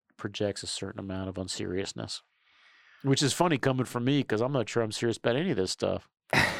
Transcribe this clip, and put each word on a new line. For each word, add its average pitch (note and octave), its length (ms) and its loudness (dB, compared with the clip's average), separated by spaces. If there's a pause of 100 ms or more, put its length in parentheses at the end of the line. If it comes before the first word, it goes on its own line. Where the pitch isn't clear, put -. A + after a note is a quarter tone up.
(160)
projects G#2 460 -4
a - 40 -10
certain G2 340 -8
amount F#2+ 280 -6
of F#2 80 -8
unseriousness, F#2+ 840 -4 (800)
which C3+ 200 4
is C3+ 100 4
funny E3 260 4
coming B2+ 260 2
from A#2+ 200 -4
me C3+ 180 4
'cause A2 180 0
I'm C3 120 0
not B2 160 0
sure A#2 160 2
I'm G#2+ 80 -4
serious A#2 240 0
about A#2+ 200 2
any F3 140 0
of B2 60 0
this F#2 160 0
stuff. F#2+ 360 -2 (240)
<laughs> - 60 4 (200)